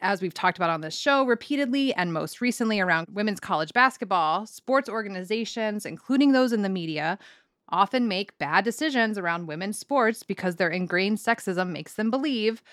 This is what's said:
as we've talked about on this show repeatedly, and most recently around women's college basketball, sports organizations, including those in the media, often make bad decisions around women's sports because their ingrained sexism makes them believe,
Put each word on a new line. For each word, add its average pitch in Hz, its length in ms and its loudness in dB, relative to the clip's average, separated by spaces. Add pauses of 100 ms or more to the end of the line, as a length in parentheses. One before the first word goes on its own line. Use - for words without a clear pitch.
as 190 180 0
we've 180 140 -4
talked 185 240 0
about 170 120 0
on 160 120 -2
this 156 140 -10
show 277 280 2
repeatedly, 269 680 0
and 175 180 0
most 160 300 -4
recently 226 380 0
around 170 300 2
women's 208 300 -2
college 160 320 -2
basketball, 196 720 2
sports 262 460 -2
organizations, 208 960 -4
including 269 460 2
those 254 200 4
in 220 80 2
the 202 80 0
media, 165 500 -2 (520)
often 202 360 2
make 202 300 -4
bad 160 260 2
decisions 233 540 0
around 170 300 -2
women's 180 320 -6
sports 226 440 0
because 185 340 -4
their 175 120 2
ingrained 180 480 0
sexism 185 540 -2
makes 156 240 -10
them 220 160 -2
believe, 233 520 -2 (100)